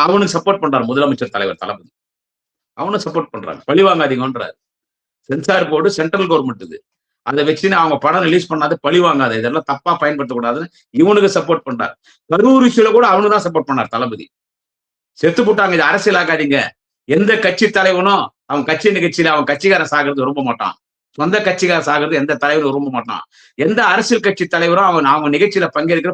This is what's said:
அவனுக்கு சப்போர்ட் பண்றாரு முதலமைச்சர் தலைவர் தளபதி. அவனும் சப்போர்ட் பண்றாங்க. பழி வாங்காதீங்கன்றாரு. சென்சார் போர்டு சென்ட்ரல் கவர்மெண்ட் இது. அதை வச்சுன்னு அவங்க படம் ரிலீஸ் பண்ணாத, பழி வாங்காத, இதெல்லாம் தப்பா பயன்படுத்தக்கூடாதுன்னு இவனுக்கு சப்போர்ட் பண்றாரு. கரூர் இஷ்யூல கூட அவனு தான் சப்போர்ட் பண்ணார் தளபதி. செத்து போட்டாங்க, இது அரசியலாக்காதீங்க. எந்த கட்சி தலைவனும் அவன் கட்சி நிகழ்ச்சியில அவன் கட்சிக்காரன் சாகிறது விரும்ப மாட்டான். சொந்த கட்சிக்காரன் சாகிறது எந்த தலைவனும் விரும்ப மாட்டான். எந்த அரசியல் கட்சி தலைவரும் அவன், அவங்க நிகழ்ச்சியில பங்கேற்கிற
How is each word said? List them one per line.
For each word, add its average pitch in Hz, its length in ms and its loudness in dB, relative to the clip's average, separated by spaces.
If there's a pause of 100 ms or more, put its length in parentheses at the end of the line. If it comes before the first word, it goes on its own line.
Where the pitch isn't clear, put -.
அவனுக்கு 190 340 2
சப்போர்ட் - 260 0
பண்றாரு 131 280 -2
முதலமைச்சர் 131 460 -2
தலைவர் 95 260 -6
தளபதி. 101 280 -12 (840)
அவனும் 202 260 -4
சப்போர்ட் 165 300 -6
பண்றாங்க. 87 340 -12
பழி 165 180 4
வாங்காதீங்கன்றாரு. 131 720 0 (680)
சென்சார் 175 480 -2
போர்டு 156 220 2
சென்ட்ரல் 165 360 -2
கவர்மெண்ட் 131 360 -2
இது. 80 220 -18 (380)
அதை 143 260 -2
வச்சுன்னு 156 220 0
அவங்க 165 280 0
படம் 165 240 0
ரிலீஸ் 170 300 0
பண்ணாத, 151 280 -2
பழி 165 200 0
வாங்காத, 135 380 0
இதெல்லாம் 123 240 -2
தப்பா 156 380 -4
பயன்படுத்தக்கூடாதுன்னு 135 680 -4 (240)
இவனுக்கு 190 500 4
சப்போர்ட் 156 260 -2
பண்றாரு. 117 280 -6 (360)
கரூர் 247 360 6
இஷ்யூல 226 240 4
கூட 240 180 6
அவனு 202 220 2
தான் 208 120 2
சப்போர்ட் 165 260 -4
பண்ணார் 127 180 -2
தளபதி. 117 400 -6 (840)
செத்து 170 320 0
போட்டாங்க, 202 280 2
இது 165 120 2
அரசியலாக்காதீங்க. 156 840 0 (360)
எந்த 202 340 2
கட்சி 196 320 0
தலைவனும் 190 640 2 (120)
அவன் 143 200 -4
கட்சி 160 260 0
நிகழ்ச்சியில 175 360 0
அவன் 147 300 0
கட்சிக்காரன் 175 340 0
சாகிறது 143 300 0
விரும்ப 139 220 -2
மாட்டான். 113 320 -4 (360)
சொந்த 180 300 -2
கட்சிக்காரன் 180 460 0
சாகிறது 170 280 0
எந்த 143 220 0
தலைவனும் 147 340 0
விரும்ப 143 200 -4
மாட்டான். 117 340 -8 (300)
எந்த 202 300 0
அரசியல் 220 380 0
கட்சி 196 240 -2
தலைவரும் 175 380 2
அவன், 170 200 2
அவங்க 147 340 2
நிகழ்ச்சியில 196 280 0
பங்கேற்கிற 165 480 -2